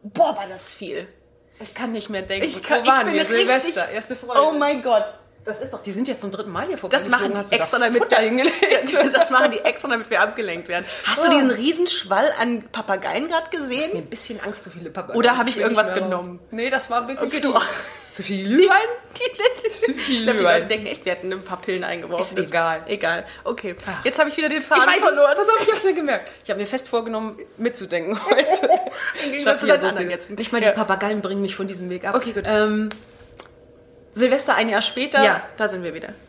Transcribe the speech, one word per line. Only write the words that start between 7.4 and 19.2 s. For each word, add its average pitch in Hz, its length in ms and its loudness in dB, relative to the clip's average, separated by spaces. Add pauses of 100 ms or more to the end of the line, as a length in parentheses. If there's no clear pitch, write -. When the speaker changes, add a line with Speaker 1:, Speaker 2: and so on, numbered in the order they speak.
Speaker 2:
du 240 40 4
da 214 60 2
Speaker 1:
extra, - 160 0
damit 233 240 4
Speaker 2:
Futter 440 180 4
Speaker 1:
wir, 226 80 4
Speaker 2:
hingelegt? 277 840 2
Speaker 1:
<laughs> - 0 -
das 226 160 4
machen 254 220 4
die 214 80 -4
extra, - 280 -2
damit 226 220 -2
wir 190 100 2
abgelenkt 196 480 -2
werden. 175 160 -4 (200)
Hast 302 200 0
du 311 40 6
Speaker 2:
Oh. 269 40 8
Speaker 1:
diesen 269 180 6
Riesenschwall 262 800 0 (100)
an 233 220 -2 (100)
Papageien 220 560 -4
grad 330 240 -2
gesehen? 294 400 -4
Speaker 2:
Mir 415 80 -6
ein 147 60 -14
bisschen 226 380 -10
Angst, 208 200 -10
so 180 60 -16
viele 170 200 -14
Papageien. - 260 -8
Speaker 1:
Oder 240 220 4
hab 233 100 0
ich 247 80 -2
Speaker 2:
will 202 120 -2
nicht 233 100 2
Speaker 1:
irgendwas 196 160 2
Speaker 2:
mehr 196 80 0
raus. - 20 -2 (200)
Speaker 1:
genommen? 180 160 -14 (100)
Speaker 2:
Nee, 226 180 -6
das 262 220 -4
war 233 160 -2
wirklich 262 220 -6
Speaker 1:
Okay, 302 120 -4
Speaker 2:
viel. 277 120 0
Speaker 1:
du - 80 4 (500)
Speaker 2:
Zu - 140 -12
viel 196 240 -4
Glühwein? 370 280 6 (380)
Speaker 1:
<laughs> 480 560 -2